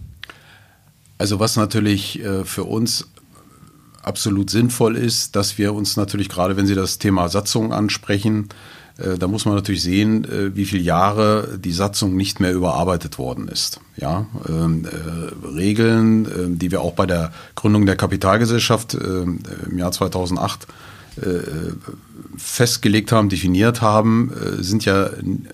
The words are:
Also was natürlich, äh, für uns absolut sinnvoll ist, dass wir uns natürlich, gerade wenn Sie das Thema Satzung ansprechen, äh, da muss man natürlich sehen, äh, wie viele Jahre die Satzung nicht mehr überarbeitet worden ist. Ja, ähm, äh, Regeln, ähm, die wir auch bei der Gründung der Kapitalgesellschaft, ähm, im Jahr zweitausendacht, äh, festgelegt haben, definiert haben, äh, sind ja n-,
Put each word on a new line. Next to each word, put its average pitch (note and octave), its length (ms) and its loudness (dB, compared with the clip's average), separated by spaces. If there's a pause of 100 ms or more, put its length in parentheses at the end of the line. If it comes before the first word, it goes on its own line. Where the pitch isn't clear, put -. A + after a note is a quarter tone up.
(1160)
Also G#2 220 0
was A2 160 2
natürlich, G#2 640 0
äh, G2 220 -2
für F#2 220 -6
uns A2+ 440 -2 (920)
absolut G2 480 -2
sinnvoll A#2 480 2
ist, A#2+ 400 -2
dass G2 200 -2
wir G#2 160 0
uns G#2 220 -2
natürlich, G2+ 320 -2
gerade F#2+ 300 -2
wenn G2 100 4
Sie G2+ 80 2
das F#2 240 -2
Thema F#2+ 300 2
Satzung A2 420 0
ansprechen, G#2 800 0 (480)
äh, F#2 200 -4
da F2+ 100 -2
muss G#2 180 -2
man G#2 100 2
natürlich G2 260 0
sehen, G#2 440 2
äh, G2 300 -4
wie G2+ 100 0
viele F#2+ 180 0
Jahre G#2 760 2
die F2+ 140 -4
Satzung G2 440 0
nicht F#2+ 240 -2
mehr F2+ 140 2
überarbeitet F2 640 0
worden B1+ 300 -6
ist. - 340 -6 (160)
Ja, F2 300 -2 (200)
ähm, E2 380 0
äh, E2 640 -8
Regeln, A2 800 4
ähm, F2 340 -2
die F2 120 -2
wir F2+ 100 0
auch E2 120 -2
bei G2 120 2
der E2+ 260 0 (240)
Gründung G#2 300 4
der G2 100 4
Kapitalgesellschaft, G#2+ 1000 2
ähm, F2+ 460 -2 (300)
im F2 80 -4
Jahr F2+ 140 0
zweitausendacht, F#2 760 -2 (500)
äh, E2+ 560 -4 (640)
festgelegt A2 720 0
haben, G#2+ 180 4
definiert F#2 520 2
haben, A2+ 500 4
äh, G2 320 -6
sind G2+ 220 -2
ja G2 220 4
n-, - 460 -6